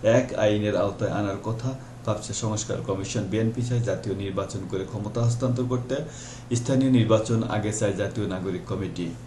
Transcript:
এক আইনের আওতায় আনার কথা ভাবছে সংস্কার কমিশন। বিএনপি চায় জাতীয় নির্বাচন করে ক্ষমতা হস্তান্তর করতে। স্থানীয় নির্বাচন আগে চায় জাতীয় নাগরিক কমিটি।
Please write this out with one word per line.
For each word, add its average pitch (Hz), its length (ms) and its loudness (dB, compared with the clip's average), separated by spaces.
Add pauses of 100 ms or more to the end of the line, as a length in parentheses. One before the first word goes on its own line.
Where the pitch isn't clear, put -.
এক 120 300 4
আইনের 104 440 4
আওতায় 98 340 0
আনার 98 320 0
কথা 120 300 -2 (320)
ভাবছে - 280 -4
সংস্কার 107 480 -2
কমিশন। 98 420 -2
বিএনপি 110 380 0
চায় 120 180 0
জাতীয় 95 360 0
নির্বাচন 98 440 -4 (120)
করে 95 140 -2
ক্ষমতা 104 360 -4
হস্তান্তর 120 480 2
করতে। 123 260 -2 (600)
স্থানীয় 131 360 4
নির্বাচন 113 520 4
আগে 107 300 0
চায় 101 200 2
জাতীয় 98 340 -2
নাগরিক 92 400 -4
কমিটি। 90 420 -4 (180)